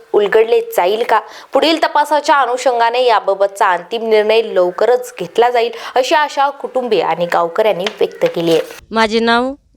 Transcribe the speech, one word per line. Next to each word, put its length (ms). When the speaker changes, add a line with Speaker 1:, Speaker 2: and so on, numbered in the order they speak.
Speaker 1:
उलगडले 480
जाईल 420
का? 180
पुढील 300
तपासाच्या 580
अनुषंगाने 640
याबाबतचा 680
अंतिम 380
निर्णय 340
लवकरच 800
घेतला 300
जाईल, 200
अशी 200
आशा 360
कुटुंबीय 520
आणि 240
गावकऱ्यांनी 580
व्यक्त 400
केली 180
आहे. 80
Speaker 2:
माझे 280
नाव 360